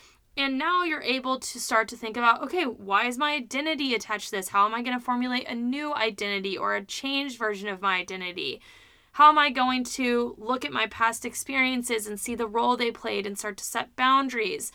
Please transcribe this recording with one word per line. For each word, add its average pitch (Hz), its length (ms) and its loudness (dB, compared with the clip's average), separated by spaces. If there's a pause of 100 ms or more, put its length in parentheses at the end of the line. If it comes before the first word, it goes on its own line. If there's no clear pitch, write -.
(360)
And 269 220 0
now 349 240 2
you're 311 180 -2
able 254 380 -2
to - 220 -10
start 226 280 2
to 240 80 -10
think 220 200 -6
about, 233 260 4
okay, 339 220 0
why 208 420 0
is 247 100 -2
my 294 180 0
identity 269 600 -2
attached 208 360 -4
to 214 60 -4
this? 190 120 -4
How 202 180 6
am 220 80 0
I 240 80 -2
gonna 247 160 -2
formulate 247 480 -2
a - 80 -6
new 277 400 -2
identity 202 640 -2
or 202 160 0
a 202 100 -2
changed 277 540 -4
version 214 300 -2
of 190 120 -6
my 190 180 2
identity? 180 640 -6 (520)
How 294 160 10
am 302 100 8
I 294 120 6
going 254 340 2
to 240 520 0
look 247 280 -4
at 285 80 -6
my 220 160 0
past 226 360 0
experiences 247 840 -2
and 208 100 -8
see 240 160 -4
the 226 140 -2
role 233 280 2
they 240 140 0
played 208 380 -4
and 202 100 -8
start 208 200 -6
to - 60 -10
set - 300 -6
boundaries? 254 800 0